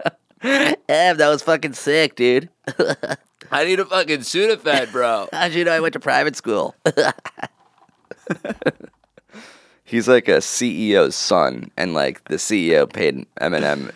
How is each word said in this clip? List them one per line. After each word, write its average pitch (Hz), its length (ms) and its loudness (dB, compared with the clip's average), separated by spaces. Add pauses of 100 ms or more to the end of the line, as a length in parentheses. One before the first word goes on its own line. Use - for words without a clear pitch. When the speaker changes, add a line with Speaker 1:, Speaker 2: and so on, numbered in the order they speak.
(420)
Speaker 1:
<laughs> 277 340 0 (140)
Damn, 170 260 2
that 151 140 4
was 147 140 2
fucking 156 280 0
sick, 147 460 0
dude. 123 320 2 (540)
<laughs> - 500 -12
Speaker 2:
I 143 100 2
need 185 160 0
a 196 60 -2
fucking 160 340 0
Sudafed, 170 720 0
bro. 117 380 -2
Speaker 1:
<laughs> - 40 -12
How'd 170 200 -2
you 175 100 0
know 170 80 2
I 160 80 2
went 160 140 -2
to 143 80 -8
private 139 340 0
school? 101 400 -4 (100)
<laughs> - 0 - (3000)
He's, 113 240 -2
like, 123 200 6
a 85 120 6
C 107 520 -2
E 98 60 6
O's 71 180 4
son, 69 600 0
and, 85 200 -4
like, 69 300 -2
the - 120 -4
C 90 340 0
E 82 60 4
O 71 80 4
paid 69 400 -4 (160)
Eminem 73 540 -2